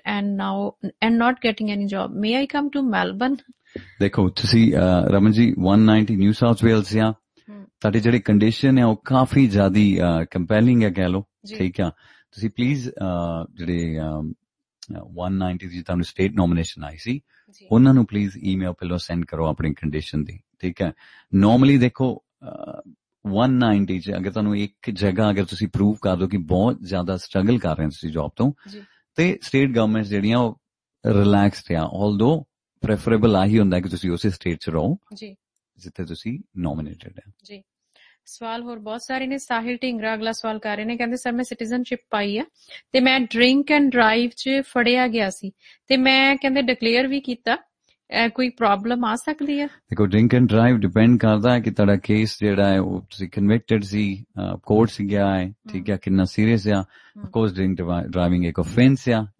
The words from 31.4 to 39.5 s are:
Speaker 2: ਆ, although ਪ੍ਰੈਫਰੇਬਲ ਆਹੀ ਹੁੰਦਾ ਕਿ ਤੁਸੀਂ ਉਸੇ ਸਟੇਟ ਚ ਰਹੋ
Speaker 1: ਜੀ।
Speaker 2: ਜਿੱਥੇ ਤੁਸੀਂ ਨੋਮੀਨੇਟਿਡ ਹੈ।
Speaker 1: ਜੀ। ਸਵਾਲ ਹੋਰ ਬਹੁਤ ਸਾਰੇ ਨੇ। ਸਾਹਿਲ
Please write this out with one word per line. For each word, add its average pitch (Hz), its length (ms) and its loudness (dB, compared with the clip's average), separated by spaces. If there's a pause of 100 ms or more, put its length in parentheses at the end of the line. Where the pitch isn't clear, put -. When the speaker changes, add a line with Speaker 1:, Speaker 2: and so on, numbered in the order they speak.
Speaker 2:
ਆ, 80 100 -2
although 107 600 0 (360)
ਪ੍ਰੈਫਰੇਬਲ 107 560 0
ਆਹੀ 98 220 2
ਹੁੰਦਾ 92 220 2
ਕਿ 90 80 -4
ਤੁਸੀਂ 87 220 -6
ਉਸੇ 87 200 -2
ਸਟੇਟ 87 300 -6
ਚ - 80 -12
ਰਹੋ 82 300 -2 (160)
Speaker 1:
ਜੀ। 196 220 -20 (400)
Speaker 2:
ਜਿੱਥੇ 92 280 -16
ਤੁਸੀਂ 85 340 -10 (200)
ਨੋਮੀਨੇਟਿਡ 80 600 -10
ਹੈ। - 140 -20 (120)
Speaker 1:
ਜੀ। 196 180 -20 (600)
ਸਵਾਲ 233 380 -12
ਹੋਰ 240 160 -14
ਬਹੁਤ 214 240 -12
ਸਾਰੇ 262 240 -8
ਨੇ। 269 120 -6
ਸਾਹਿਲ 240 440 -6